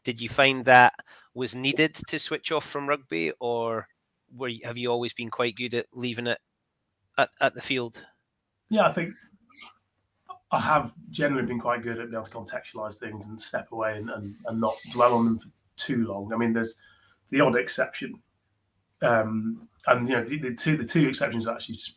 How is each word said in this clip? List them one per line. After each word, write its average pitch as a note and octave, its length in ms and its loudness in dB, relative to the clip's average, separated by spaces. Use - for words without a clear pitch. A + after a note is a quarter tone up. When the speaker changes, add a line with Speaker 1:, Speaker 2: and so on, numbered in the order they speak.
Speaker 1:
Did A#2 180 -6
you A#2 80 -8
find C3+ 360 4
that B2 300 12
was A#2+ 200 -4
needed C#3 400 2
to - 240 -6
switch - 340 -4
off D3 120 0
from C#3+ 240 -8
rugby, D3 520 -2
or A#2 480 -4
were B2+ 100 -6
you, A#2 180 -6
have A#2+ 140 -8
you A#2+ 120 -2
always A#2+ 220 -2
been A#2 180 -8
quite A#2+ 260 0
good A#2+ 180 -6
at A#2 180 -2
leaving A#2+ 360 -6
it A#2 100 -2
at, C3+ 100 4
at C#3 140 2
the A#2+ 80 -14
field? B2 420 -6
Speaker 2:
Yeah, G#3 160 6
I D#3 60 2
think E3+ 200 -4
I C3 80 2
have C#3+ 320 2
generally C#3 340 0
been A#2 140 -4
quite A#2+ 240 -2
good A#2 160 -6
at A#2 120 -10
being A2+ 40 -10
able A2 100 -6
to - 60 -18
contextualise A2 640 -12
things G#2+ 320 -12
and G#2+ 140 -14
step - 320 -8
away A2 240 -4
and, A2 140 -10
and, G#2 240 -10
and A2+ 140 -4
not A2 140 0
dwell A#2+ 220 6
on A#2 100 4
them A2+ 160 2
for - 80 -20
too A#2 300 -2
long. G2+ 260 -6
I A2+ 40 -2
mean, A#2 160 2
there's A2+ 240 -2
the C#3+ 100 2
odd B2 160 4
exception. - 640 -4
Um, A2 640 0
and, B2 200 2
you C3 60 0
know, A#2 100 0
the, C#3+ 140 -6
the B2 160 -6
two, D3+ 220 0
the A#2 80 -4
two D3 240 2
exceptions A#2 360 -2
that A2+ 100 -4
actually - 220 -12
s-, - 200 -12